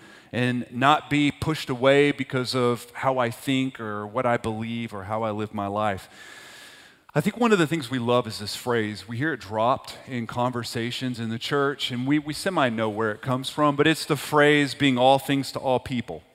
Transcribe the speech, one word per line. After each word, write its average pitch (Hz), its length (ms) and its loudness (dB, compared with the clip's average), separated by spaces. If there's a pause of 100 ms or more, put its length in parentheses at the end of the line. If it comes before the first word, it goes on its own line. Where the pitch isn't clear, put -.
(340)
and 123 380 0
not 139 380 2
be 143 220 2
pushed - 380 -4
away 139 420 6
because 131 420 -4
of 120 380 0
how 135 260 -2
I 120 120 2
think 131 500 -2
or 104 260 -6
what 117 200 -2
I 120 100 4
believe 113 580 -6
or 95 120 -8
how 110 180 -4
I 110 80 -2
live 104 220 -6
my 101 140 -4
life. 101 420 -2 (1040)
I 135 60 0
think 190 160 -2
one 226 160 4
of 196 60 6
the 165 60 4
things 147 240 -4
we 131 80 -2
love 120 300 2
is 107 100 -10
this 104 160 -8
phrase. 107 540 -2
We 120 100 -8
hear 151 140 -2
it 139 80 -6
dropped 110 640 -2
in 120 220 -6
conversations 120 920 -4
in 113 80 -6
the 113 100 -6
church, 139 520 -2
and 127 140 -4
we, 147 140 2
we 147 140 -8
semi 165 340 0
know 113 220 0
where 107 220 0
it 104 100 -8
comes 131 280 -2
from, 147 280 2
but 147 100 6
it's 156 180 2
the 147 120 0
phrase, 147 580 4
"being 139 220 2
all 131 200 6
things 139 360 -2
to 143 60 -4
all 131 200 0
people." 110 420 -6 (140)